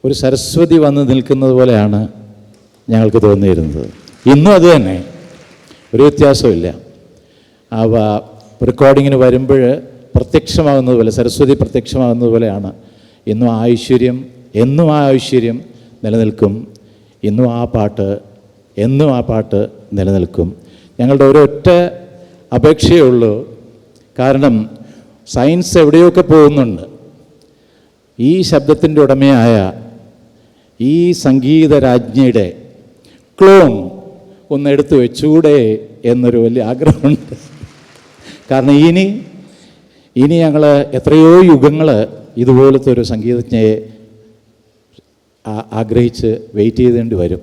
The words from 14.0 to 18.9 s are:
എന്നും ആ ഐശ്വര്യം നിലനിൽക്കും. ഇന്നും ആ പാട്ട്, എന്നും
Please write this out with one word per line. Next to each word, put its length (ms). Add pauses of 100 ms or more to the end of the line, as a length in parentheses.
എന്നും 400
ആ 120
ഐശ്വര്യം 540 (420)
നിലനിൽക്കും. 640 (560)
ഇന്നും 300
ആ 120
പാട്ട്, 540 (580)
എന്നും 380